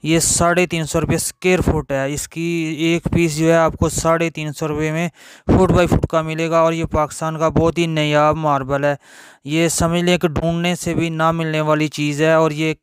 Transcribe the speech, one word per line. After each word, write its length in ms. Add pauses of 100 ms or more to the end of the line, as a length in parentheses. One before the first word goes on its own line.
ये 180
साढ़े 460
तीन 180
सौ 140
रुपये 200
स्क्वायर 420
फुट 300
है। 220
इसकी 340 (400)
एक 220
पीस 280
जो 80
है 140
आपको 320
साढ़े 400
तीन 200
सौ 160
रुपये 240
में 180 (380)
फुट 240
बाई 160
फुट 200
का 160
मिलेगा 400
और 100
ये 180
पाकिस्तान 460
का 140
बहुत 260
ही 120
नायाब 480
मार्बल 480
है। 120 (500)
ये 240
समझ 320
लें 160
कि 100
ढूंढने 480
से 180
भी 160
ना 220
मिलने 300
वाली 260
चीज़ 340
है 160
और 140
ये 300